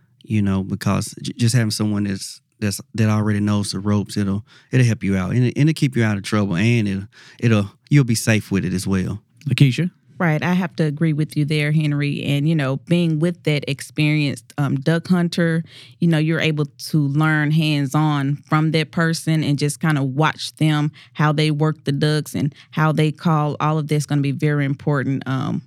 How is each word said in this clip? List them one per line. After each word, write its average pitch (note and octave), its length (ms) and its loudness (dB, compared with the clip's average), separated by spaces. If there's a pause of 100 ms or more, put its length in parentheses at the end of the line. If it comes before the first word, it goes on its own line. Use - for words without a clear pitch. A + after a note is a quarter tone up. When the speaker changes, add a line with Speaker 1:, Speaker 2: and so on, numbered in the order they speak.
(240)
Speaker 1:
you G#2+ 180 0
know, F#2+ 220 0
because G2+ 580 -2
j-, - 160 -8
just A2+ 160 2
having A#2 180 2
someone G#2 340 -2
that's, - 360 -8 (180)
that's, G2+ 220 -4 (140)
that A2 140 2
already G#2+ 300 0
knows G#2 320 0
the F#2 80 -4
ropes, G#2 380 -2
it'll, G2+ 260 -2 (280)
it'll B2+ 140 4
help A2 180 0
you G2 120 0
out F#2 160 -2
and, A#2+ 140 2
and - 120 -2
it'll D#3 160 2
keep C#3+ 220 -2
you A#2 80 2
out G#2 140 0
of F#2+ 60 -8
trouble G2+ 320 0
and A2+ 320 2
it'll, G2 200 -6 (320)
it'll, G#2+ 320 2 (180)
you'll D3 160 6
be A2+ 100 0
safe A2 360 0
with F#2+ 140 0
it F#2 80 -2
as F#2 140 -4
well. F#2+ 340 -2 (260)
Speaker 2:
Lakeisha? C#3+ 440 2 (260)
Speaker 3:
Right. D#3+ 240 0
I F3+ 120 0
have F3+ 240 -2
to E3 80 0
agree D#3 260 0
with D3+ 240 -2
you D3+ 80 0
there, D3+ 300 0
Henry. D3 500 0
And, C#3+ 240 0
you E3 80 2
know, C#3 220 0
being E3+ 420 0
with F3 240 -2
that D3 260 -2
experienced, D3+ 880 -2
um, C3+ 200 0
duck D#3+ 320 0
hunter, E3+ 520 2 (380)
you F3 80 2
know, E3 100 4
you're D#3 220 0
able D3+ 280 0
to - 320 -4
learn D3+ 520 2
hands-on D3 840 0 (100)
from D#3 240 2
that D#3 200 -2
person D#3+ 520 0
and C#3+ 160 0
just D3 220 -4
kinda D3+ 200 2
watch C#3 540 -2
them, D3+ 380 0 (180)
how D3+ 220 0
they D#3 180 0
work D#3 320 -2
the D#3 80 -2
ducks D3+ 420 -2
and - 220 -2 (160)
how D#3 220 0
they D#3 180 2
call. D3+ 480 0
All D3+ 180 0
of D3 120 -4
that's D3+ 160 0
gonna D3 160 0
be C#3 100 0
very D3 320 0
important. C#3 640 -2
Um, C3 400 -4